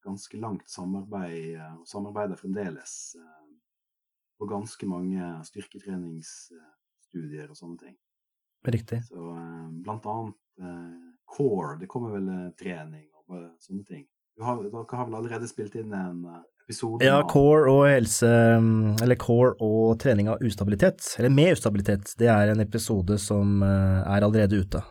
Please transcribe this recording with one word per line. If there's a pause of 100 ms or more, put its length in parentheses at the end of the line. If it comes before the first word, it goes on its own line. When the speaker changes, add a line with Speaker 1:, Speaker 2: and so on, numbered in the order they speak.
Speaker 1:
ganske
langt
samarbeid,
eh,
og
samarbeider
fremdeles,
eh, (960)
på
ganske
mange (880)
styrketreningsstudier
og
sånne
ting. (720)
Speaker 2:
Riktig.
Speaker 1:
Så,
eh, (160)
blant
annet, (260)
eh, (140)
core,
det
kommer
vel,
eh,
trening
og
bare (100)
sånne
ting. (300)
Du
har,
dere
har
vel
allerede
spilt
inn
en,
eh, (240)
episode
Speaker 2:
Ja,
Speaker 1:
av
Speaker 2:
core
og
helse,
mm,
eller
core
og
trening
av
ustabilitet,
eller
med
ustabilitet,
det
er
en
episode
som,
eh,
er
allerede
ute.